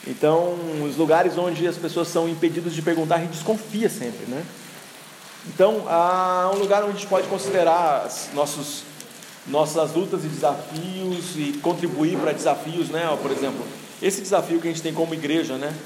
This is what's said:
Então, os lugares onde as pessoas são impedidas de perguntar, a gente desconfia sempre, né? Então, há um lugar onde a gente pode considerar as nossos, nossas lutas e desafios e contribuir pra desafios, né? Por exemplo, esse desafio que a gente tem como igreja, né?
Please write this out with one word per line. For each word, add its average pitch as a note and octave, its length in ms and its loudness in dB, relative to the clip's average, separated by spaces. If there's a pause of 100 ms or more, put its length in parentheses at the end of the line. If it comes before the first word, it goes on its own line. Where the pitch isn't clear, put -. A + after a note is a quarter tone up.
Então, E3 520 2 (260)
os C#3+ 120 -2
lugares D#3+ 420 4
onde F3 300 0
as E3+ 80 0
pessoas E3 320 -2
são E3 220 0
impedidas E3 440 0
de D#3 80 -4
perguntar, D#3+ 340 2
a E3 40 2
gente E3+ 120 -4
desconfia G#3+ 580 -2
sempre, - 380 -6
né? C#3+ 180 -6 (1000)
Então, F#3 400 4
há F#3 640 4
um G3+ 40 2
lugar G3+ 260 4
onde G#3 80 0
a G3 80 -4
gente - 80 -8
pode F#3 200 2
considerar F3 800 4
as - 280 -8
nossos, C#3+ 500 -2 (640)
nossas D#3 460 2
lutas F3+ 300 0
e D#3+ 40 -4
desafios E3 1080 -4
e D3 260 -2
contribuir E3+ 560 0
pra D#3+ 140 2
desafios, D3+ 580 0
né? D#3+ 160 -2 (160)
Por C#3 100 -2
exemplo, C3 340 -2 (360)
esse G3 200 0
desafio E3 400 2
que E3 60 -4
a E3 40 0
gente D#3+ 120 -6
tem D#3+ 100 -2
como E3 200 0
igreja, D3 440 0
né? D3 160 -4 (120)